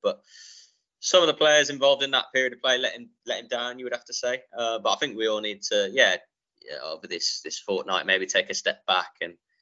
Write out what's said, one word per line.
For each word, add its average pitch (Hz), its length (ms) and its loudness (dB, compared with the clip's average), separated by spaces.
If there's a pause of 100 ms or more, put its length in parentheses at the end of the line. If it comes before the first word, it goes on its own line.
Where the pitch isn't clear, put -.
But 98 200 -2 (800)
some - 240 4
of 165 40 4
the 147 60 2
players 151 360 4
involved 139 340 2
in 135 80 -4
that 131 220 -2
period 127 200 0
of 113 80 -20
play 127 160 2
let 123 160 -2
him, 120 160 -16 (160)
let 113 140 -4
him 120 80 -16
down, 123 320 -6
you 127 60 -12
would 120 80 -6
have 120 120 -10
to 123 80 -14
say. 123 300 -4 (120)
Uh, 113 240 -2
but 101 120 0
I 101 60 2
think 127 200 -4
we 110 100 0
all 107 140 0
need 104 220 -8
to, 104 280 0
yeah, 98 260 6 (440)
yeah, 71 220 -12
over 80 240 -10
this, - 340 -6
this 80 160 -10
fortnight, 92 480 -2
maybe 95 220 2
take 95 220 0
a 95 40 -6
step - 320 -4
back 92 360 -2
and, 85 120 -8 (280)